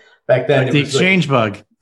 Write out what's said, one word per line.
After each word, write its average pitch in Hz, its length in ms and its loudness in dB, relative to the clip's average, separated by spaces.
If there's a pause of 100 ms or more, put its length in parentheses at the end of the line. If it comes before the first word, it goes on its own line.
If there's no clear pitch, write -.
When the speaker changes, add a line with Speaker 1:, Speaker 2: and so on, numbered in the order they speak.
(260)
Speaker 1:
Back 127 200 0
then, 139 140 2
Speaker 2:
Like 131 80 -2
Speaker 1:
it - 40 -4
Speaker 2:
the 147 80 2
Speaker 1:
was, 135 140 -6
like, 135 80 0
Speaker 2:
exchange 180 260 0
bug. 113 300 0 (240)